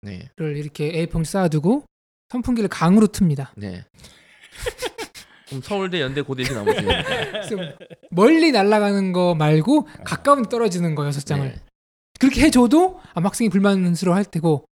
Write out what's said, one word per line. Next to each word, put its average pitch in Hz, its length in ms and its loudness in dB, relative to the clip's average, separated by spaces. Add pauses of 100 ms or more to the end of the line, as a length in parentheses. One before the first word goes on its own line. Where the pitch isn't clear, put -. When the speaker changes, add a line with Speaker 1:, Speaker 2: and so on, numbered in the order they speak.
Speaker 1:
네. 101 260 -16 (100)
Speaker 2:
이렇게 151 480 -8 (120)
에이 165 80 -2
포 165 160 -4
쌓아두고 175 640 0 (460)
선풍기를 233 380 -2
강으로 202 380 4
틉니다. 151 500 -2
Speaker 1:
네. 95 280 -12 (680)
<laughs> - 1000 -12
그럼 135 140 -10
서울대, 190 380 -4
연대, 139 220 -4
고대 131 200 -6
이렇게 127 140 -4
나오세요. 427 480 -2 (260)
Speaker 2:
그래서 214 260 -8 (540)
멀리 311 400 4
날아가는 202 640 2
거 175 240 2
말고 156 500 2 (180)
가까운 277 380 2
데 208 60 -4
떨어지는 175 480 -2
거 147 100 -4
여섯 143 180 -6
장을. 139 240 -4
Speaker 1:
네. 127 60 -12 (640)
Speaker 2:
그렇게 262 220 2
해줘도 277 580 4 (160)
아마 175 140 0
학생이 220 220 -2
불만스러워할 190 760 2
테고 160 400 -2 (140)